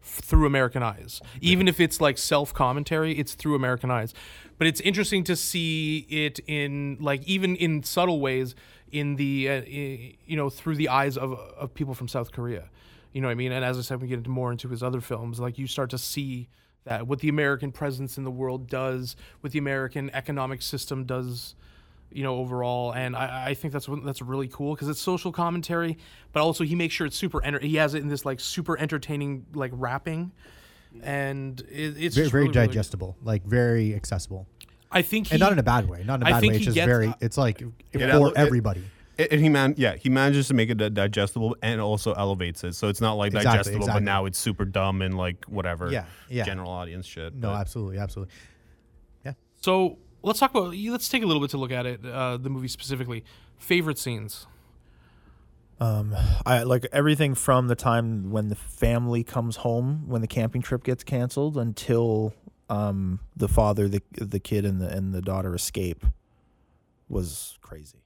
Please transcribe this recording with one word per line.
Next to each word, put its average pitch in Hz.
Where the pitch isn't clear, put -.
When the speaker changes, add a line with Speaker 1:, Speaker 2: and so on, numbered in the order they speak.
Speaker 1:
f-, -
through 156
American 131
eyes. 110
Speaker 2:
Yeah. 170
Speaker 1:
Even 185
if 170
it's, 160
like, 143
self-commentary, 147
it's 143
through 147
American 127
eyes. 113
But 160
it's 160
interesting 196
to 180
see 156
it 151
in, 143
like, 139
even 190
in 160
subtle 175
ways, 131
in 143
the, 139
uh, 139
i-, 135
you 156
know, 143
through 156
the 147
eyes 135
of, 131
of -
people 135
from 120
South 120
Korea. 120
You 135
know 131
what -
I 117
mean? 127
And 127
as 127
I -
said, 123
we 127
get 123
into 117
more 127
into 120
his 120
other 127
films, 117
like, 123
you 135
start 131
to 127
see 127
that 117
what 135
the 151
American 143
presence 135
in 135
the 131
world 127
does, 127
what 139
the 147
American 135
economic 135
system 135
does, 123
you 135
know, 131
overall. 123
And 127
I, 127
I 139
think 139
that's, 139
that's 139
really 131
cool 143
'cause 143
it's 151
social 180
commentary, 170
but -
also 165
he 156
makes 170
sure 165
it's 139
super 160
enter-, 143
he 151
has 151
it 151
in 143
this, 143
like, 135
super -
entertaining, 143
like, 135
wrapping. 160
And 139
it, -
it's 151
Speaker 3:
Very, 151
Speaker 1:
just 139
Speaker 3:
very 143
Speaker 1:
really, 131
really 117
Speaker 3:
digestible, 92
like, 107
very 113
accessible. 98
Speaker 1:
I 185
think 214
Speaker 3:
And 160
not 190
Speaker 1:
he, 202
Speaker 3:
in 165
a 131
bad 113
way, 87
not 131
in -
a 160
Speaker 1:
I -
Speaker 3:
bad 117
Speaker 1:
think 113
Speaker 3:
way. 110
Speaker 1:
he 107
Speaker 3:
It's -
just 117
Speaker 1:
gets 165
Speaker 3:
very, 117
Speaker 1:
a 117
Speaker 3:
it's, 117
like, 123
Speaker 2:
Yeah, 135
Speaker 3:
for 143
Speaker 2:
it, -
Speaker 3:
everybody. 113
Speaker 2:
it, 156
and 147
he 160
man-, 139
yeah, 120
he -
manages 135
to 139
make 113
it 113
di-, 107
digestible 104
and 113
also 107
elevates 95
it. 90
So -
it's 101
not, 110
like, 104
Speaker 3:
Exactly, 107
Speaker 2:
digestible, 101
but 107
Speaker 3:
exactly. 101
Speaker 2:
now 98
it's 95
super 104
dumb 95
and, 92
like, 90
whatever, 90
Speaker 3:
Yeah, 107
yeah. 123
Speaker 2:
general 92
audience 90
shit, 82
Speaker 3:
No, 117
Speaker 2:
but 101
Speaker 3:
absolutely, 98
absolutely. 98
Yeah. 135
Speaker 1:
So 185
let's 220
talk 269
about, 185
let's 214
take 254
a 226
little 156
bit 143
to 147
look 131
at 123
it, 120
uh, 127
the 127
movie 131
specifically. 123
Favorite 160
scenes? 107
Speaker 4:
Um, 107
I 120
like 127
everything 143
from 127
the 120
time 113
when 107
the 104
family 120
comes 117
home, 127
when 120
the 110
camping 113
trip 123
gets 127
canceled, 139
until, 117
um, 98
the 101
father, 104
the, 101
the -
kid, 104
and 95
the, 90
and 95
the 92
daughter 95
escape 87
was -
crazy. 78